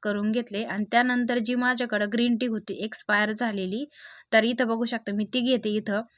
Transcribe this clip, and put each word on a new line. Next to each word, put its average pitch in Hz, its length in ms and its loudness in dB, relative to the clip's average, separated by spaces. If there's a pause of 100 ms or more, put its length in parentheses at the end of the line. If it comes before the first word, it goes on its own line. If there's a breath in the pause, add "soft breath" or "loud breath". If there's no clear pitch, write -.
करून 208 300 0
घेतले 220 320 -2
आणि 208 280 -4
त्यानंतर 247 460 2
जी 240 160 0
माझ्याकडं 240 580 0
ग्रीन 240 240 4
टी 240 100 0
होती 214 380 -4
एक्सपायर 214 480 0
झालेली, 214 520 -4 (480 loud breath)
तर 220 120 6
इथं 240 240 0
बघू 226 160 0
शकता 226 280 -4
मी 208 120 0
ती 247 160 -2
घेते 240 300 2
इथं. 214 320 -2 (160 soft breath)